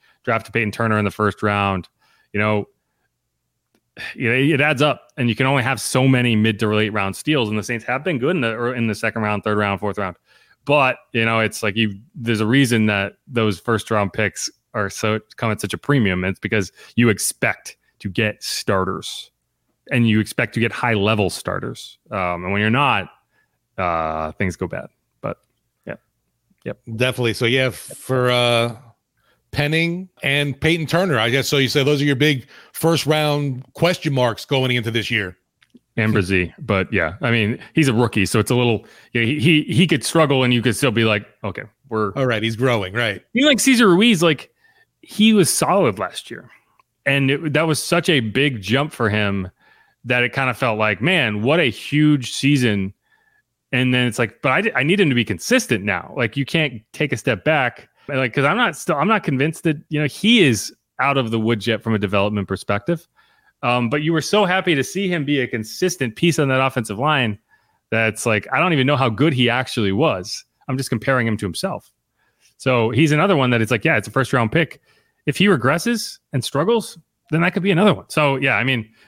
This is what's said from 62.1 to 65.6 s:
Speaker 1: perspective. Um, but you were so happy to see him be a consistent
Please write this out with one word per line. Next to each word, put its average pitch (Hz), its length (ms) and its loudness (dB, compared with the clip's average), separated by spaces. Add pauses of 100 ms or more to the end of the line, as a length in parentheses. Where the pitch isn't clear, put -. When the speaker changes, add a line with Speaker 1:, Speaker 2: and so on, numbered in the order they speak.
Speaker 1:
perspective. 101 580 -4 (560)
Um, 123 280 0
but 151 140 -2
you 165 100 0
were 156 80 0
so 208 240 2
happy 185 280 0
to 135 120 0
see 190 240 -4
him 165 160 -2
be 143 160 0
a 123 60 -2
consistent 123 680 -4